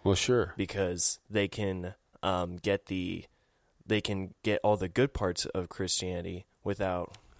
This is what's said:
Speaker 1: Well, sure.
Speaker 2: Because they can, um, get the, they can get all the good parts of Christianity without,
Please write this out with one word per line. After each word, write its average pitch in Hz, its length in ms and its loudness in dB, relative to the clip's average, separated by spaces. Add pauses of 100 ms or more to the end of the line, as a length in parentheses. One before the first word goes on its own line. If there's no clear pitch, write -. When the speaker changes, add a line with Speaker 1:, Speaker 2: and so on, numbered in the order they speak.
Speaker 1:
Well, 95 120 6
sure. 113 420 4
Speaker 2:
Because 92 600 0 (100)
they 104 180 2
can, 92 480 -4 (260)
um, 90 360 0
get 101 300 0
the, 90 380 -4 (600)
they 107 160 2
can 95 320 -4 (100)
get 107 200 2
all 107 140 6
the 95 120 -2
good 127 240 2
parts 90 340 -2
of 90 220 -4
Christianity 90 760 -4 (180)
without, 95 540 -2 (220)